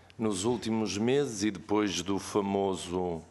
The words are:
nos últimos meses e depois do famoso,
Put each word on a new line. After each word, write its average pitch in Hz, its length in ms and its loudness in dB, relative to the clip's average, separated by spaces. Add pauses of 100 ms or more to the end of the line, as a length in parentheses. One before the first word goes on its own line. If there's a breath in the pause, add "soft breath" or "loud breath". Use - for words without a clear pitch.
(200 loud breath)
nos 104 240 0
últimos 110 540 0
meses 120 460 2
e 107 60 4
depois 95 520 0
do 95 180 -2
famoso, 92 1120 0